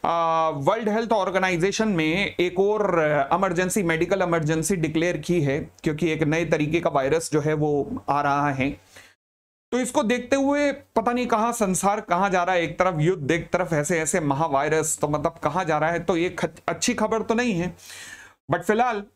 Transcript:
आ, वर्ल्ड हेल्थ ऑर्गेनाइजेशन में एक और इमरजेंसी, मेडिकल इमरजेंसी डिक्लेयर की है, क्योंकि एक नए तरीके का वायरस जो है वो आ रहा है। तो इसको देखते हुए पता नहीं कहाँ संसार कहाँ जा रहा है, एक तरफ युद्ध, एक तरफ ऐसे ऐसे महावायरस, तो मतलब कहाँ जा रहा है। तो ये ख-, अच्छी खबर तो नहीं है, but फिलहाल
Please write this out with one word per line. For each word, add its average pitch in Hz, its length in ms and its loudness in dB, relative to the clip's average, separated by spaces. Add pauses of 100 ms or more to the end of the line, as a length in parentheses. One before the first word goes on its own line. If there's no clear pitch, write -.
आ, 165 440 0
वर्ल्ड 185 400 -2
हेल्थ 226 220 -2
ऑर्गेनाइजेशन 190 760 0
में 170 520 0
एक 180 200 0
और 202 400 2 (340)
इमरजेंसी, 185 500 0
मेडिकल 170 380 0
इमरजेंसी 165 540 0
डिक्लेयर 165 420 0
की 170 240 0
है, 143 300 -2 (120)
क्योंकि 160 280 0
एक 156 120 0
नए 160 220 0
तरीके 156 340 0
का 170 100 0
वायरस 143 420 0
जो 147 100 2
है 156 120 0
वो 147 560 -2
आ 143 120 2
रहा 143 300 0
है। 135 180 -2 (1000)
तो 247 80 0
इसको 254 240 0
देखते 247 320 0
हुए 285 360 2
पता 240 400 -2
नहीं 247 160 -2
कहाँ 233 240 2
संसार 202 500 0
कहाँ 190 280 0
जा 180 140 2
रहा 185 120 0
है, 170 80 2
एक 165 160 -6
तरफ 180 200 2
युद्ध, 151 320 0
एक 165 180 0
तरफ 180 240 0
ऐसे 160 260 0
ऐसे 160 200 0
महावायरस, 151 800 0
तो 151 60 0
मतलब 151 360 -2
कहाँ 160 220 0
जा 156 120 2
रहा 156 140 0
है। 170 80 -2
तो 170 180 0
ये 175 120 0
ख-, 170 380 -6
अच्छी 170 260 -2
खबर 220 280 -2
तो - 120 -2
नहीं 233 200 0
है, 170 220 -4 (760)
but 175 120 -2
फिलहाल 220 400 0 (120)